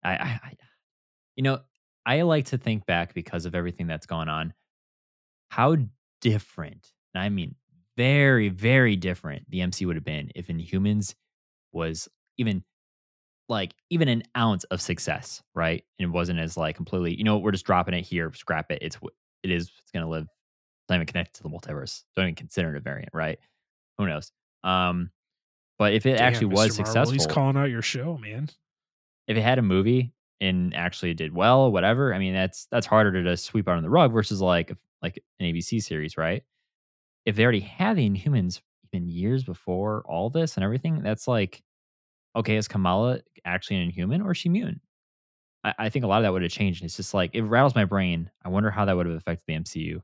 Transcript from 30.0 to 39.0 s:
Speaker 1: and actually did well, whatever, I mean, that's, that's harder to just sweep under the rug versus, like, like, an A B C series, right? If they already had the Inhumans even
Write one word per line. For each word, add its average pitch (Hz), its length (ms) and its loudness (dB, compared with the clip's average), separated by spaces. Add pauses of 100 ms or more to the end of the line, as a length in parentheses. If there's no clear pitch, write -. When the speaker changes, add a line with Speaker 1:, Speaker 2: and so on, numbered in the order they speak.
Speaker 1:
and 92 340 0
actually 87 400 -4
did 80 200 -6
well, 123 360 6
whatever, 110 440 2
I 92 40 -2
mean, 95 160 0
that's, 95 360 -2
that's 117 160 -2
harder 107 260 4
to 92 100 0
just 87 220 0
sweep 104 240 -2
under 87 140 0
the 80 80 -2
rug 139 220 6
versus, 104 280 0
like, 90 320 2 (300)
like, - 200 -8 (180)
an 90 60 -2
A 85 60 0
B 85 80 -2
C 110 200 -2
series, 80 360 -6
right? 82 260 -2 (840)
If 107 120 -2
they 110 80 4
already 117 160 4
had 190 360 -2
the 123 120 2
Inhumans 98 520 0 (320)
even 87 160 -4